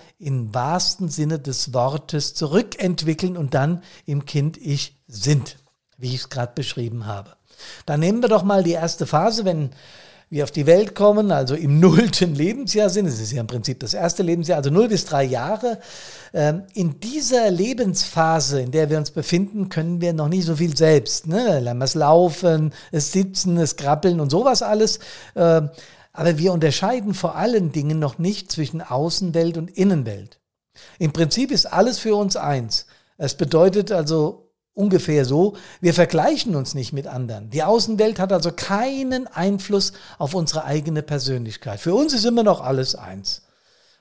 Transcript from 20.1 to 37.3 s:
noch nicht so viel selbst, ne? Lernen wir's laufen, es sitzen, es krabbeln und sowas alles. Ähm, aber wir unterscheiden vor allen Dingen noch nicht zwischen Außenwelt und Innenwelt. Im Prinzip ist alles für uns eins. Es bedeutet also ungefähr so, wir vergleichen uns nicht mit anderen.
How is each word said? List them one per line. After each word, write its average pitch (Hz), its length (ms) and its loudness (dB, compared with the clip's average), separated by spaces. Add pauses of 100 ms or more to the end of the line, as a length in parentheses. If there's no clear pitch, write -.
noch 151 140 0
nicht 180 180 0
so 165 100 0
viel 160 180 0
selbst, 156 520 4
ne? 185 340 0
Lernen 120 200 -4
wir's 135 140 -2
laufen, 160 800 4 (200)
es - 200 -2
sitzen, 190 460 0
es 160 180 0
krabbeln 151 440 0
und 143 100 0
sowas 240 320 2
alles. 214 380 0 (360)
Ähm, 165 320 4 (460)
aber 160 240 0
wir 180 160 2
unterscheiden 196 580 0
vor - 240 -4
allen 190 340 0
Dingen 151 280 -2
noch 147 180 -2
nicht 190 340 -4
zwischen 160 300 -6
Außenwelt 165 800 -2
und 170 180 -8
Innenwelt. 123 640 0 (580)
Im 156 140 0
Prinzip 196 380 0
ist 226 160 0
alles 220 320 2
für 214 180 0
uns 202 200 0
eins. 139 500 -4 (320)
Es 139 160 -4
bedeutet 180 580 2
also 160 500 0 (320)
ungefähr 170 500 2
so, 165 320 2 (240)
wir 170 140 2
vergleichen 175 640 2
uns 135 180 -4
nicht 127 180 -6
mit 139 140 -6
anderen. 113 440 -10